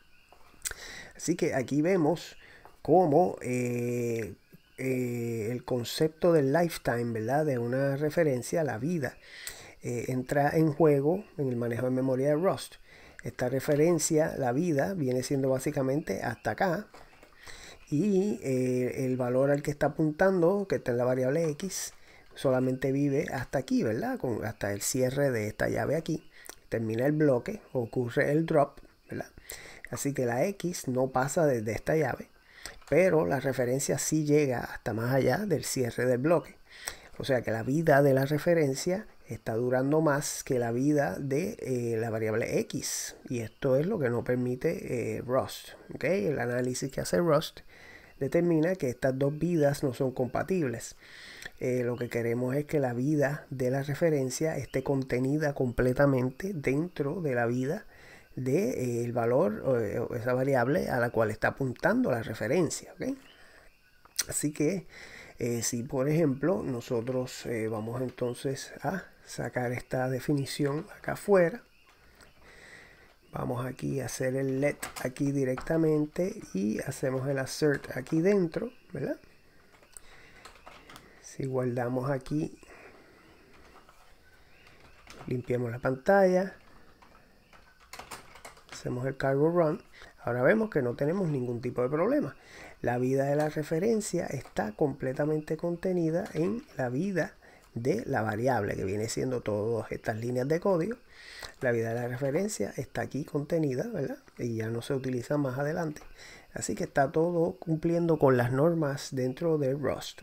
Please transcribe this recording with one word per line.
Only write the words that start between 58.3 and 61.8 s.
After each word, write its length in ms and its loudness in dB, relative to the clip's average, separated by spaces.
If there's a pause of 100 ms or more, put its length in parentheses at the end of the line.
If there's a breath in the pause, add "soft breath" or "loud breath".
de, 360 0
eh, 340 -2
el 80 -4
valor, 520 2
o, 160 4
eh, 200 -2
o 160 -4
esa 180 0
variable 560 2
a 80 0
la 120 2
cual 200 2
está 180 -2
apuntando 640 0